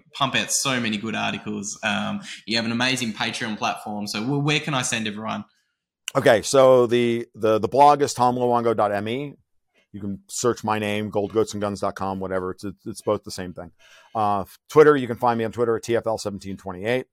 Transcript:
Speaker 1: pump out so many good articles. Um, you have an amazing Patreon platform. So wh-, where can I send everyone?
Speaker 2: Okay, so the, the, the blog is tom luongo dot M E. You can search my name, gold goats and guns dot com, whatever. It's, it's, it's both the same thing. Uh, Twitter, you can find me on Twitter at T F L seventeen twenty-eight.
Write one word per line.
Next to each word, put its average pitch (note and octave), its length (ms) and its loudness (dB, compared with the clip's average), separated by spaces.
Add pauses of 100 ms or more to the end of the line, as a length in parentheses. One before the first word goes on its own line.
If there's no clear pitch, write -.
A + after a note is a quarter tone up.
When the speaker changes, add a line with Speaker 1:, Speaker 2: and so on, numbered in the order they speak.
(120)
Speaker 1:
pump B2+ 220 0
out G#2+ 160 0
so B2+ 300 0
many G#2+ 180 -2
good G#2+ 160 -6
articles. G#2 680 -6
Um, G#2 380 -2 (240)
you A2 120 -4
have A2+ 100 -2
an A#2 60 -2
amazing A#2+ 420 0
Patreon A2+ 420 -4
platform. G#2 520 -6
So G#2 120 -6
wh-, C#3 240 -2
where D3+ 160 2
can D3+ 140 -4
I B2+ 80 0
send A2+ 240 -4
everyone? G#2+ 380 -6 (720)
Speaker 2:
Okay, A#2+ 260 4
so B2+ 460 6
the, A#2 380 2 (100)
the, A2 240 2
the A2 80 0
blog C#3+ 340 6
is C3 120 0
tom B2 220 2
luongo A#2+ 400 2
dot G#2 160 2
M G2+ 160 -2
E. C#3 260 -6 (580)
You G#2 80 -14
can G2 280 -6
search - 360 -2
my G#2+ 160 0
name, G#2 300 -2
gold G2+ 220 -2
goats G#2+ 220 2
and G#2 60 -6
guns G2+ 200 -2
dot G2 160 -2
com, F#2+ 240 -4
whatever. F#2 320 -4
It's, - 120 -16
it's, G2 220 -12
it's A2 160 -12
both G#2 220 -2
the G2+ 80 -14
same F2+ 200 -10
thing. F2 180 -16 (440)
Uh, G#2 300 0 (240)
Twitter, D3 280 6
you B2+ 120 -2
can A2+ 80 -6
find A#2 220 0
me A2+ 60 -2
on A2 80 -4
Twitter A2+ 240 0
at G#2 80 -8
T A#2 120 0
F G#2+ 100 -2
L A2 120 -2
seventeen G2 380 -8
twenty-eight. G2 560 -4